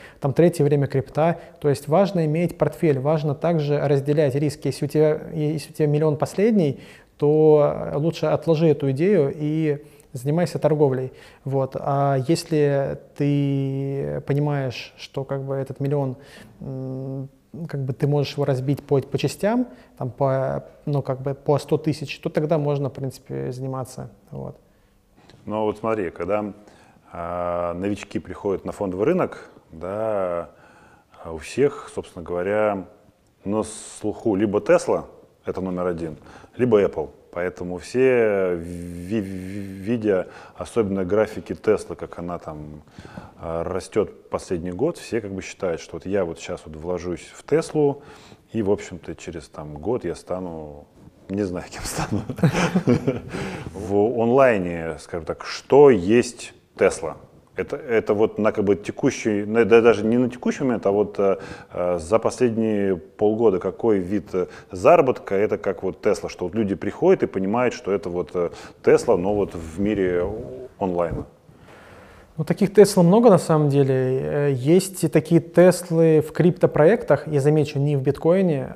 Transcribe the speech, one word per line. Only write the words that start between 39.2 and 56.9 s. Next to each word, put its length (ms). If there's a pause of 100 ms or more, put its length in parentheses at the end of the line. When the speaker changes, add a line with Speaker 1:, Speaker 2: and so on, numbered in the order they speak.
Speaker 2:
видя 440 (280)
особенно 500
графики 480
Tesla, 420
как 240
она 200
там, 420 (580)
а, 240
растёт 640
последний 420
год, 260
все 240
как 100
бы 100
считают, 380
что 180
вот 80
я 200
вот 140
щас 260
вот 100
вложусь 600
в 80
Теслу, 580 (500)
и, 120
в 80
общем-то, 440
через 320
там 300
год 280
я 100
стану, 720 (420)
не 140
знаю, 260
кем 140
стану. 400 (640)
<laughs> 360 (520)
В 220 (240)
онлайне, 800
скажем 260
так, 200
что 460
есть 600 (220)
Tesla? 420 (420)